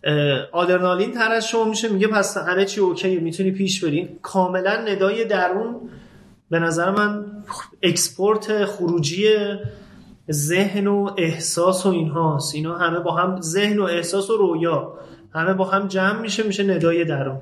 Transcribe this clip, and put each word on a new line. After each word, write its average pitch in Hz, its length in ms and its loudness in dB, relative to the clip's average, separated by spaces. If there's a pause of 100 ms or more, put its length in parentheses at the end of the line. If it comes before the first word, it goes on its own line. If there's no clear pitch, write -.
اه، 147 480 0
آدرنالین 180 600 2
ترشح 226 560 0
می‌شه، 220 220 -2
میگه 202 180 2
«پس 202 300 0
همه 180 280 2
چی 196 160 -2
اوکیه، 185 380 2
می‌تونی 165 320 0
پیش 190 320 -2
بری.» 165 260 -2 (120)
کاملاً 185 560 0
ندای 214 480 0
درون 196 500 0 (760)
به 165 100 0
نظر 170 320 0
من 208 340 -2 (580)
اکسپورت 208 840 0
خروجی 175 600 0 (1040)
ذهن 190 560 0
و 202 300 2
احساس 180 680 0
و 196 40 6
اینهاست. 156 680 0
اینا 160 220 -4
همه 175 220 0
با 170 160 -2
هم، 185 260 0
ذهن 202 380 0
و 196 40 2
احساس 175 460 -2
و 220 80 2
رویا، 165 560 2 (400)
همه 170 200 0
با 190 120 2
هم 196 220 0
جمع 190 340 0
می‌شه، 220 220 -2
می‌شه 202 200 0
ندای 170 420 2
درون. 143 360 -2